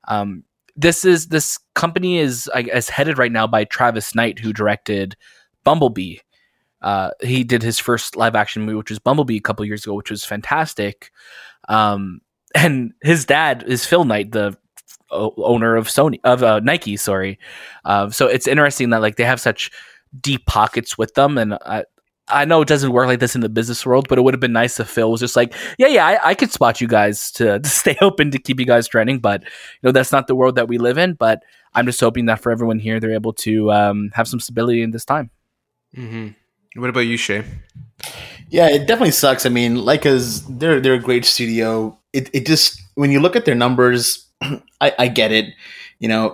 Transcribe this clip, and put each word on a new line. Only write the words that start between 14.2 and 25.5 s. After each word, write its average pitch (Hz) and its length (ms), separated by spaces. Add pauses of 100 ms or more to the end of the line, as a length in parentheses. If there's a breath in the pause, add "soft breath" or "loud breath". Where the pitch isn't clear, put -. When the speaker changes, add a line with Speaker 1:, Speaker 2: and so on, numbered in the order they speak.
Speaker 1:
the 104 240 (540)
o-, 104 260
owner 113 400
of 113 120
Sony, 143 360
of, 123 180
uh, 110 180
Nike, 113 360
sorry. 98 420 (460 loud breath)
Uh, 101 240
so 117 180
it's 123 200
interesting 139 440
that, 113 120
like, 107 140
they 117 80
have 123 160
such - 300 (520 loud breath)
deep 139 240
pockets - 500
with 110 160
them. 143 240
And 110 180
I, 101 300 (440)
I 143 180
know 160 160
it 139 60
doesn't 139 240
work 123 160
like 123 120
this 123 140
in 123 80
the 110 80
business 117 340
world, 131 240
but 131 80
it 127 60
would 131 100
have 123 80
been 123 120
nice 117 280
if 110 80
Phil 113 220
was 113 100
just 120 160
like, 117 160 (260 loud breath)